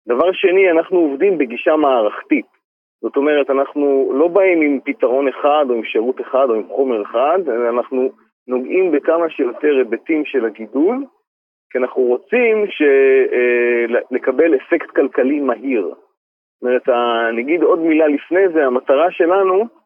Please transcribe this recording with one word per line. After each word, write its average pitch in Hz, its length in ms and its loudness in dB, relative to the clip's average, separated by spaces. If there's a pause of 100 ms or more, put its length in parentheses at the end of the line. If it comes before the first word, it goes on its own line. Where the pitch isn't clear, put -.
דבר 143 240 0
שני, 185 400 2
אנחנו 165 260 0
עובדים 160 400 0
בגישה 135 380 -2
מערכתית. 131 720 0 (560)
זאת 113 140 -6
אומרת, 143 340 0
אנחנו 139 640 0
לא 151 140 2
באים 175 340 2
עם 143 220 0
פתרון 135 440 0
אחד, 147 420 0
או 123 60 0
עם 113 80 -4
שירות 120 380 -2
אחד, 135 280 0
או 113 60 0
עם 104 120 -4
חומר 117 340 -2
אחד, 139 460 -2
אלא 120 220 -2
אנחנו 127 400 -2 (380)
נוגעים 139 440 -2
בכמה 160 380 0
שיותר 143 480 -2
היבטים 131 480 -2
של 120 200 -2
הגידול, 143 600 -2 (680)
כי 131 60 -4
אנחנו 123 260 -2
רוצים 214 680 0
ש-, - 120 -8 (520)
אה, 120 560 0
ל-, 120 260 -2
לקבל 139 400 0
אפקט - 340 -4
כלכלי 139 500 0
מהיר. 120 480 -4
זאת - 720 -20
אומרת, 123 280 0
ה-, 120 400 0
אני 117 120 -4
אגיד 151 220 -2
עוד 160 160 2
מילה 160 280 2
לפני 175 460 0
זה, 156 120 2
המטרה 139 460 0
שלנו 190 540 0 (200)